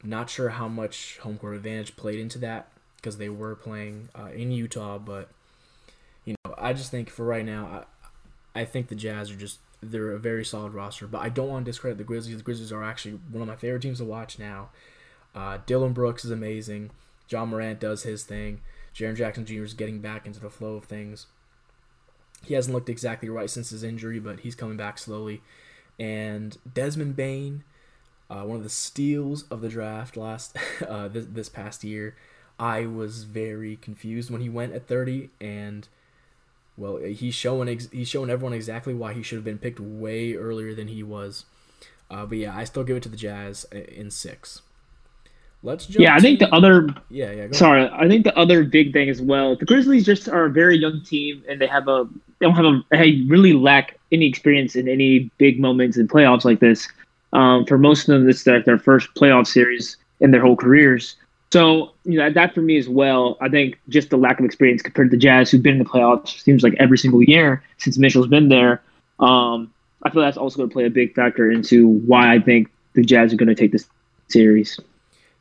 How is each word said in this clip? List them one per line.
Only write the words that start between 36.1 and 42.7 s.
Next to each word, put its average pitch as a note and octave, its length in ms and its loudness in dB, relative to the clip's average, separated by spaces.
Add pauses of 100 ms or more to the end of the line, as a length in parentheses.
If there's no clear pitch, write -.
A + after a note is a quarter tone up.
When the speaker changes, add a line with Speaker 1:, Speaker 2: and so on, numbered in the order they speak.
Speaker 1:
well, G2 200 -14
he's G#2+ 380 -12
showing B2 340 -8
ex-, A#2 240 -12
he's B2 160 -14
showing C3+ 220 -10
everyone B2+ 220 -8
exactly A2+ 400 -14
why A#2 220 -12
he A#2 80 -14
should A2+ 140 -16
have G#2+ 80 -16
been G#2+ 140 -12
picked A#2+ 200 -14
way A2 560 -12
earlier A2 400 -12
than G#2+ 140 -14
he A2 160 -16
was. G2+ 400 -16 (640)
Uh, G#2 160 -16
but A2 120 -10
yeah, G#2 180 -12
I A2+ 80 -12
still C3 180 -12